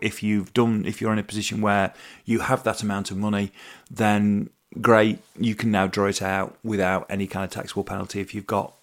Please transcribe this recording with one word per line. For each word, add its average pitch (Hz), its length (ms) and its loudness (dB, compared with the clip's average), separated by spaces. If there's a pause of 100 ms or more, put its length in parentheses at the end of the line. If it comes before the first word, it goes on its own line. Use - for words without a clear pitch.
if 104 200 -4
you've 104 300 0
done, 113 320 2
if 104 160 -6
you're 110 120 0
in 107 60 2
a 101 40 0
position 107 400 -4
where 101 320 2 (320)
you 113 140 2
have 131 240 0
that - 180 -2
amount 101 280 -4
of 98 60 -6
money, 101 340 0 (400)
then 104 600 2 (300)
great, 110 380 6 (200)
you 110 160 0
can 113 160 -2
now 98 160 4
draw 98 200 0
it 101 140 -2
out 95 420 -4
without 95 460 0
any 98 180 -4
kind 95 180 -6
of 92 60 -8
taxable - 340 -6
penalty 98 360 -8
if 95 140 -10
you've 101 120 -10
got 98 360 -4